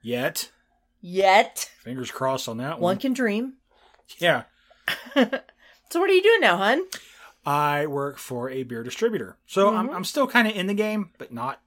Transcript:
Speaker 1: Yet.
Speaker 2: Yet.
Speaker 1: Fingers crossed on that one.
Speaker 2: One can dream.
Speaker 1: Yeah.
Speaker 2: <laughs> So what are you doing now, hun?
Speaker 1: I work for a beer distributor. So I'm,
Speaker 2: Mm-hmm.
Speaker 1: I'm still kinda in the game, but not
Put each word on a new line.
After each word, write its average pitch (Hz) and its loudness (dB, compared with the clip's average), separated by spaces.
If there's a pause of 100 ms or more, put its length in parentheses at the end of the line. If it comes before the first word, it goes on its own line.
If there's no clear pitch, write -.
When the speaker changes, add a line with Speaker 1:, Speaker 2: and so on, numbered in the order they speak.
Speaker 1:
Yet. 123 -6 (520)
Speaker 2:
Yet. 190 2 (120)
Speaker 1:
Fingers 123 -8
crossed 131 -4
on 113 -8
that 139 -6
one. - -2 (140)
Speaker 2:
One - -8
can 269 -2
dream. 247 -2 (680)
Speaker 1:
Yeah. 156 2
Speaker 2:
<laughs> - -2 (640)
So 339 -2
what 381 2
are 392 6
you 370 6
doing 415 6
now, 185 4
hun? 247 2 (600)
Speaker 1:
I 147 0
work 139 -6
for 127 -8
a 131 -6
beer 117 -8
distributor. 123 -4
So 196 4
I'm, 202 0
Speaker 2:
Mm-hmm. 294 -6
Speaker 1:
I'm 185 -6
still 277 0
kinda 233 2
in 190 -4
the 196 -2
game, 214 -4
but - -14
not 123 -8